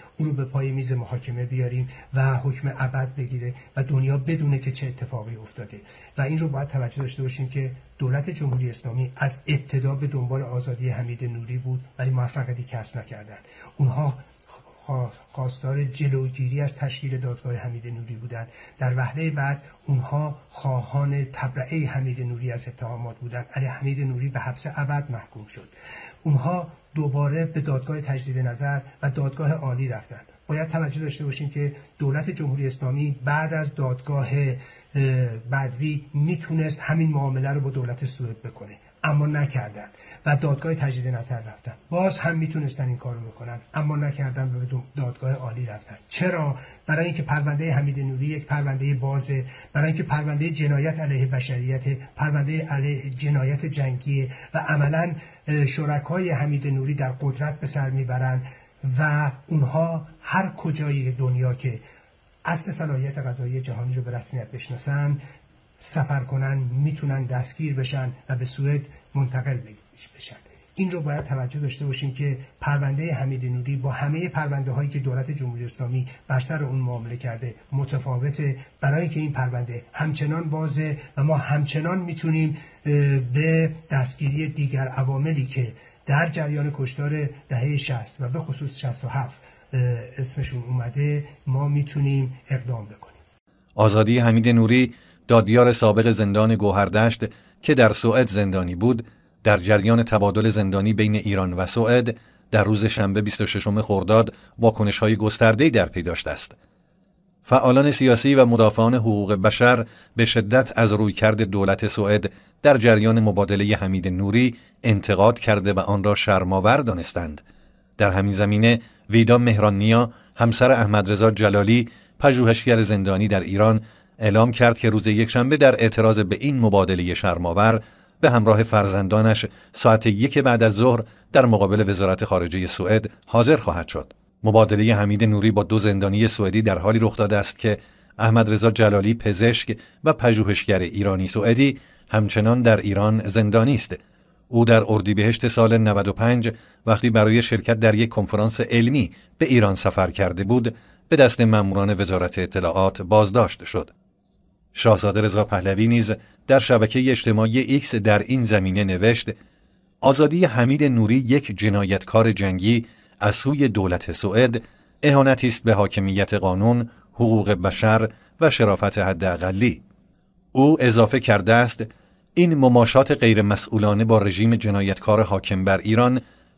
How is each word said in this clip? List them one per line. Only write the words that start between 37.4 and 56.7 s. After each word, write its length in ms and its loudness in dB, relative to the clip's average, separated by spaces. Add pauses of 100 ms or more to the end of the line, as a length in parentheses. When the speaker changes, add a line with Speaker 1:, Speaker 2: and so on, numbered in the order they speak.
Speaker 1:
رو 100 -2
با 100 -4
دولت 340 -8
سوئد 380 -10
بکنه، 320 -18 (300)
اما 220 -2
نکردن 600 -6 (400)
و 100 0
دادگاه 380 -4
تجدید 340 -4
نظر 300 -8
رفتن. 340 -16 (180)
باز 280 -2
هم 200 -4
میتونستن 500 -6
این 80 -4
کار 180 -10
رو 60 -12
بکنن، 380 -16 (160)
اما 220 -4
نکردن 580 -6
و 40 -6
به 60 -6
دو-، 180 -6 (140)
دادگاه 360 -6
عالی 340 -8
رفتن. 300 -16 (120)
چرا؟ 500 -4 (280)
برای 180 -2
اینکه 180 -6
پرونده 500 -4
حمید 280 -2
نوری 260 -6
یک 200 -8
پرونده 480 -4
بازه، 500 -4 (280)
برای 140 0
اینکه 160 -2
پرونده 480 -4
جنایت 500 -2
علیه 260 -2
بشریت، 560 -4 (340)
پرونده 520 -2
علیه 420 -4
جنایت 560 -2
جنگیه 640 -4 (240)
و 40 -2
عملاً، 560 -2 (340)
اه، 180 0
شرکای 640 -4
حمید 360 -2
نوری 280 -2